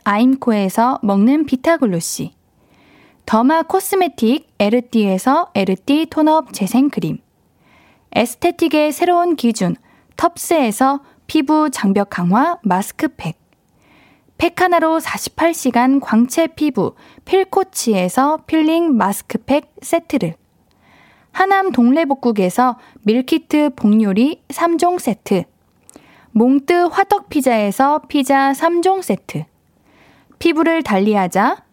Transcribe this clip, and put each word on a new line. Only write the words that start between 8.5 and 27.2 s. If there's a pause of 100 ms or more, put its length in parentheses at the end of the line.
새로운
기준 (420)
텁스에서 (260)
피부
장벽
강화
마스크팩, (1040)
팩
하나로
사십팔
시간
광채
피부 (300)
필코치에서
필링
마스크팩
세트를, (1000)
하남
동래복국에서 (240)
밀키트
복요리
삼
종
세트, (840)
몽뜨
화덕